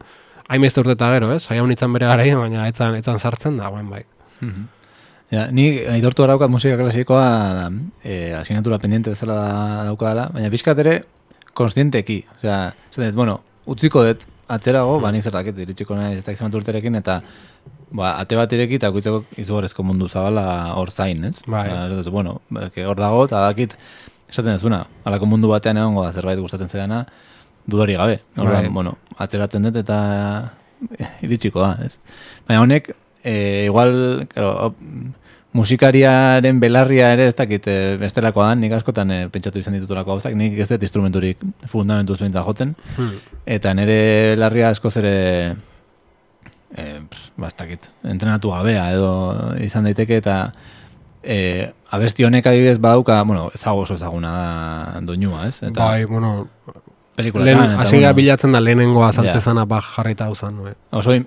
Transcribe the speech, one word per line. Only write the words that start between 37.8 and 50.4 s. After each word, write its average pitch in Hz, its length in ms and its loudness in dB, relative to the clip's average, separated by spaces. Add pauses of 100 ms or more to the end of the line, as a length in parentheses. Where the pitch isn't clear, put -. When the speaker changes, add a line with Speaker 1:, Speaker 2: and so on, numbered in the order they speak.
Speaker 2:
bestelakoa 104 500 0
da, 117 60 2
nik 113 180 0
askotan, 107 380 -2
eh, 90 180 -4
pentsatu 95 300 -6
izan 98 160 -6
ditutulako 95 400 -6
gauzak, 110 200 -6
nik 107 240 0
ez 104 100 -2
dut 113 140 0
instrumenturik 95 560 0 (280)
fundamentuz 101 540 -2
behintzat 95 260 -2
jotzen, 127 300 -4 (200)
Speaker 1:
Hmm. 110 220 -6 (260)
Speaker 2:
eta 101 300 -2
nire 107 640 2
belarria 113 340 2
askoz 107 260 -2
ere, 92 600 0 (1200)
eh, 76 320 -14
pff, - 280 -20
ba, 85 120 -8
ez - 80 -14
dakit, 87 340 -14 (140)
entrenatu 104 460 -2
gabea 92 420 0
edo 95 680 -2
izan 107 240 -2
daiteke, 110 320 2
eta, 104 360 -2 (680)